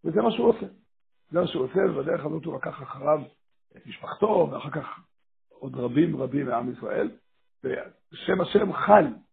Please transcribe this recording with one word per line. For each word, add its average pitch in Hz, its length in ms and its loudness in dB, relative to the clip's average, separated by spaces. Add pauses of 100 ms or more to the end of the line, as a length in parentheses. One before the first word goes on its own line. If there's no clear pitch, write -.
וזה 165 180 0
מה 233 80 4
שהוא 233 180 2
עושה. 220 180 2 (640)
זה 165 100 0
מה 175 60 0
שהוא 135 180 -2
עושה, 185 160 -2 (100)
ובדרך 151 340 -4
הזאת 160 200 -6
הוא 147 120 -8
לקח 143 260 -10
אחריו 143 380 0 (560)
את - 100 -20
משפחתו, 196 680 0
ואחר 135 180 -8
כך - 300 -10 (480)
עוד 131 260 -14
רבים 135 420 2
רבים 131 300 -4
מעם 123 260 -4
ישראל, - 380 -4 (540)
ושם - 760 -4
השם 202 320 2
חל. 202 340 6 (260)